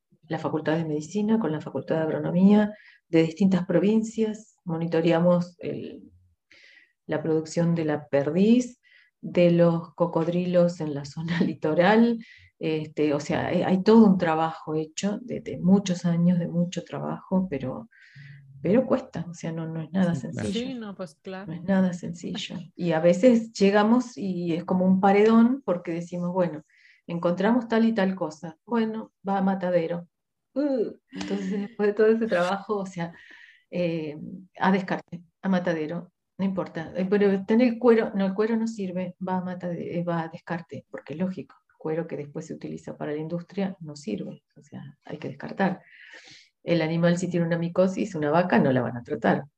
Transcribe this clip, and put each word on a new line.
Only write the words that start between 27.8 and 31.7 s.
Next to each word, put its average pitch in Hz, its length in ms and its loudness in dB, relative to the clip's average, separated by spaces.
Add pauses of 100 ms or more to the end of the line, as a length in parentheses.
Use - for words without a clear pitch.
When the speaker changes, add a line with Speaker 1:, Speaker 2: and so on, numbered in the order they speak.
Speaker 1:
y 226 80 0
tal 190 200 0
cosa, 160 520 -10
bueno, 220 460 -4 (140)
va 196 120 -2
a 196 40 -2
matadero, 180 640 0 (480)
Uh, 269 380 -2 (200)
entonces, 196 400 -6
después 208 360 -2